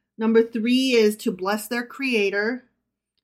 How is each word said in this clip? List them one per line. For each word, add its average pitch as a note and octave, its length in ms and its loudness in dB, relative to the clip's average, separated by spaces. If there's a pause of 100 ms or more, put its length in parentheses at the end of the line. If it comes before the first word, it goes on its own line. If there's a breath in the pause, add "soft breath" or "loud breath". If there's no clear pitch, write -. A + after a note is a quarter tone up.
(180)
Number A3+ 240 4
three B3 500 0
is G#3+ 260 4
to - 140 -4
bless G3 360 -6
their A#3+ 180 -4
creator. A3 800 -2 (600)